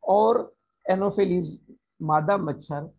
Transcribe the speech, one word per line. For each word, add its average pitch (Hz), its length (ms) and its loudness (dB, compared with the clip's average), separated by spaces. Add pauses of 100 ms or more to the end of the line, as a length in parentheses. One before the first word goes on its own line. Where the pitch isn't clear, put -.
और 220 520 2 (360)
anopheles 190 560 0 (540)
मादा 156 360 0
मच्छर 147 600 -8